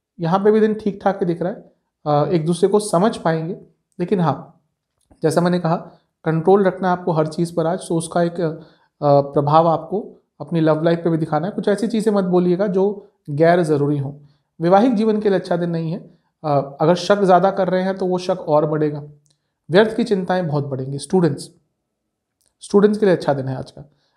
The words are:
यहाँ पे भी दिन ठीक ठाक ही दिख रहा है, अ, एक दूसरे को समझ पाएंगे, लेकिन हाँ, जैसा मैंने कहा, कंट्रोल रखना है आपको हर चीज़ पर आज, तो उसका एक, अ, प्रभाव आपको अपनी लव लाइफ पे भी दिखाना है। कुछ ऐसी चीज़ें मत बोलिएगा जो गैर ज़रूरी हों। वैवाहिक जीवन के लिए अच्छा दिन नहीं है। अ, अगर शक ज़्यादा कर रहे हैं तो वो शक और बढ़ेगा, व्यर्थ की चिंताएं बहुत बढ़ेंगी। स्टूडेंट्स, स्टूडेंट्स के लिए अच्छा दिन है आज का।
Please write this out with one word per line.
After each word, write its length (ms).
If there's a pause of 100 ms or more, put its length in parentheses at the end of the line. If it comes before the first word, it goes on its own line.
(200)
यहाँ 200
पे 120
भी 80
दिन 140
ठीक 300
ठाक 160
ही 60
दिख 160
रहा 120
है, 180 (340)
अ, 260
एक 140
दूसरे 240
को 100
समझ 380
पाएंगे, 400 (420)
लेकिन 200
हाँ, 360 (680)
जैसा 180
मैंने 180
कहा, 160 (500)
कंट्रोल 380
रखना 280
है 80
आपको 120
हर 160
चीज़ 280
पर 120
आज, 220
तो 60
उसका 260
एक, 200
अ, 200 (420)
प्रभाव 640
आपको 480 (260)
अपनी 180
लव 240
लाइफ 200
पे 60
भी 80
दिखाना 300
है। 60
कुछ 140
ऐसी 200
चीज़ें 260
मत 100
बोलिएगा 440
जो 440 (180)
गैर 340
ज़रूरी 340
हों। 160 (480)
वैवाहिक 340
जीवन 240
के 100
लिए 100
अच्छा 180
दिन 120
नहीं 220
है। 80 (440)
अ, 380
अगर 140
शक 260
ज़्यादा 300
कर 180
रहे 140
हैं 140
तो 80
वो 120
शक 220
और 260
बढ़ेगा, 380 (680)
व्यर्थ 240
की 80
चिंताएं 440
बहुत 180
बढ़ेंगी। 340
स्टूडेंट्स, 520 (1080)
स्टूडेंट्स 380
के 60
लिए 100
अच्छा 180
दिन 140
है 100
आज 140
का। 180 (280)